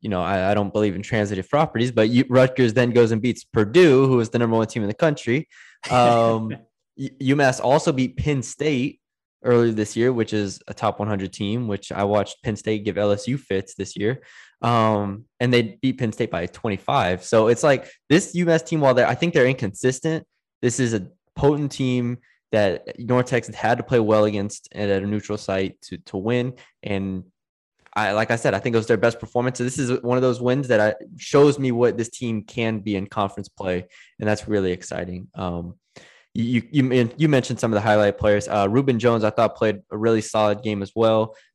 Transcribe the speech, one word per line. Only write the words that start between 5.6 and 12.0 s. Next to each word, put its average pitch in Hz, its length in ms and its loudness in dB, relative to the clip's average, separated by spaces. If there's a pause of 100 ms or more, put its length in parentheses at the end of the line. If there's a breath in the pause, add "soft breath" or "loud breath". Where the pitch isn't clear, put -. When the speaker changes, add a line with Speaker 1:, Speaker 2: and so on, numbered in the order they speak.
Speaker 1:
Um, 117 640 2 (220)
Speaker 2:
<laughs> - 200 -20
Speaker 1:
U-, 135 400 -2
UMass 135 280 2
also 135 280 2
beat 127 260 -2
Penn 139 260 -2
State 143 560 -4 (440)
earlier 120 280 4
this 107 240 -4
year, 120 180 2
which 113 200 -4
is 101 340 -4
a 104 60 -12
top 104 260 -2
one 107 80 -4
hundred 95 260 -4
team, 110 340 -6
which 101 240 -8
I 101 120 -4